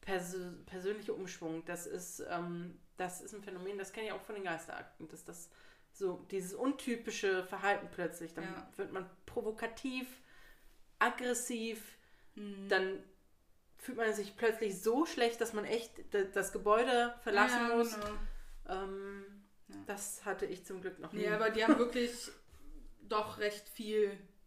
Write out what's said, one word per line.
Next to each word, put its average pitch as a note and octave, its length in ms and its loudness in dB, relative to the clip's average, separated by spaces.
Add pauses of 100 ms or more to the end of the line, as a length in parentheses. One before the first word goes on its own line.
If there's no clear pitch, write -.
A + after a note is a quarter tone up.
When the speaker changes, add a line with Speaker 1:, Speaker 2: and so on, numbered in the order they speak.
Speaker 1:
perso-, F3+ 640 -4
persönliche G#3 480 -4
Umschwung, E3 540 -4
das F3 200 -6
ist, - 340 -8 (100)
ähm, F3 480 -4 (180)
das F3+ 240 -4
ist - 140 -12
ein G3+ 80 -10
Phänomen, F#3+ 340 -6
das G3 160 -6
kenn A3 140 -6
ich G#3 60 -4
auch G3 100 -6
von - 120 -10
den G3 100 -6
Geisterakten, - 640 -6
dass - 160 -16
das - 260 -14 (420)
so F#3 380 -2
dieses F#3 240 -2
untypische A3+ 920 0
Verhalten G3 480 0
plötzlich, E3+ 420 -4
dann E3 100 -6
Speaker 2:
Ja. - 320 -10
Speaker 1:
wird F#3+ 160 -4
man F3+ 180 -6 (160)
provokativ, A#3 800 -4 (920)
aggressiv, A#3 840 0 (520)
Speaker 2:
Mhm. G3 340 -8
Speaker 1:
dann F#3+ 300 4 (760)
fühlt - 220 -8
man A3 160 4
sich G#3 240 -4
plötzlich A3 440 2
so B3 220 6
schlecht, A#3 380 2
dass A3+ 100 -2
man G#3 140 0
echt - 480 -4
d-, G3 180 6
das F#3+ 200 0
Gebäude A#3+ 680 6
verlassen A#3 460 6
Speaker 2:
Ja, A#3 80 6
Speaker 1:
muss. A3+ 180 4
Speaker 2:
genau. G#3 120 -2 (640)
Speaker 1:
Ähm, G3 560 -6 (440)
Speaker 2:
Ja. G3 80 -14 (100)
Speaker 1:
das - 380 -6
hatte G3 220 -2
ich - 180 -6
zum F#3+ 160 -8
Glück F3+ 180 -6
noch - 140 -10
Speaker 2:
Nee, - 140 -2
Speaker 1:
nie. - 20 4
Speaker 2:
aber G#3+ 220 4
die A3 120 2
haben A3+ 160 8
wirklich A#3+ 520 0 (720)
doch G#3+ 360 -2
recht G#3 300 0
viel G#3 480 2 (300)